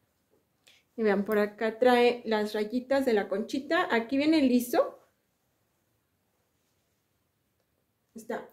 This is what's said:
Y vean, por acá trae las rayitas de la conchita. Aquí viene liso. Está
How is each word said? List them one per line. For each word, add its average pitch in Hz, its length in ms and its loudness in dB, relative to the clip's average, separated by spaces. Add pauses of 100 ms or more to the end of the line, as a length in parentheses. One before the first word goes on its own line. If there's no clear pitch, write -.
(960)
Y 240 60 -6
vean, 202 240 2
por 214 140 0
acá 220 400 -4
trae 240 460 4
las 214 280 -4
rayitas 247 500 -2
de 247 100 0
la 196 140 0
conchita. 294 640 -4
Aquí 233 240 -2
viene 302 280 2
liso. 247 560 0 (3250)
Está - 400 -12